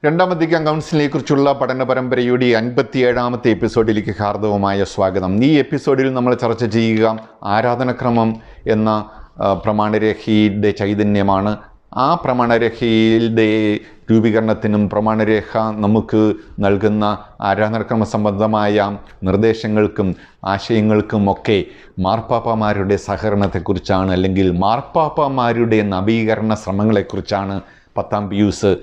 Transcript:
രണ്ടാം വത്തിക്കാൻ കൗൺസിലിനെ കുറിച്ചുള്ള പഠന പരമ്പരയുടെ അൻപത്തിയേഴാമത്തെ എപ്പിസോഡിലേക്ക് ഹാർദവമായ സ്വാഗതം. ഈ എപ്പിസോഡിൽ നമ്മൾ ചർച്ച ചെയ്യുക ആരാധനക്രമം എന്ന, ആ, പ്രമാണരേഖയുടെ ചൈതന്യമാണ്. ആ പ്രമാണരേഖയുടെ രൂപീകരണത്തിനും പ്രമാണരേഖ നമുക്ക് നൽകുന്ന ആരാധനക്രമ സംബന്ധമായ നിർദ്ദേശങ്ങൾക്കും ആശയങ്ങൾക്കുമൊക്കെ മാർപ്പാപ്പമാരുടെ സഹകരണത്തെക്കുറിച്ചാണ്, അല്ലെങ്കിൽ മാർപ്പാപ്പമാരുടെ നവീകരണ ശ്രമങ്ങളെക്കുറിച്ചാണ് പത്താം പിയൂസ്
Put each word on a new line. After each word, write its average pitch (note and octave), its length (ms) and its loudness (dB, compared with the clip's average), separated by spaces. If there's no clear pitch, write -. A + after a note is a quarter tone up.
രണ്ടാം E3+ 240 2
വത്തിക്കാൻ E3 340 0
കൗൺസിലിനെ D#3 440 0
കുറിച്ചുള്ള C#3 440 2
പഠന C3 300 -2
പരമ്പരയുടെ B2 640 0
അൻപത്തിയേഴാമത്തെ B2 1000 0
എപ്പിസോഡിലേക്ക് A2 720 0
ഹാർദവമായ G2+ 640 0
സ്വാഗതം. F#2+ 600 0
ഈ D3+ 140 4
എപ്പിസോഡിൽ C3+ 560 0
നമ്മൾ B2 200 0
ചർച്ച A#2 300 -2
ചെയ്യുക A2 540 2
ആരാധനക്രമം A#2 920 0
എന്ന, G#2+ 440 0
ആ, G2+ 120 2
പ്രമാണരേഖയുടെ G#2+ 1200 0
ചൈതന്യമാണ്. G2+ 840 0
ആ C3+ 200 0
പ്രമാണരേഖയുടെ A2+ 1700 2
രൂപീകരണത്തിനും A2 800 2
പ്രമാണരേഖ G#2+ 680 0
നമുക്ക് A2 760 0
നൽകുന്ന G#2 580 0
ആരാധനക്രമ G#2+ 640 0
സംബന്ധമായ G#2 920 0
നിർദ്ദേശങ്ങൾക്കും G#2+ 960 0
ആശയങ്ങൾക്കുമൊക്കെ G#2 1200 0
മാർപ്പാപ്പമാരുടെ G#2+ 1000 0
സഹകരണത്തെക്കുറിച്ചാണ്, F#2+ 1160 -2
അല്ലെങ്കിൽ F#2 380 2
മാർപ്പാപ്പമാരുടെ A#2+ 1300 0
നവീകരണ G#2+ 720 0
ശ്രമങ്ങളെക്കുറിച്ചാണ് G2 1040 -2
പത്താം G#2 320 -4
പിയൂസ് G2 540 2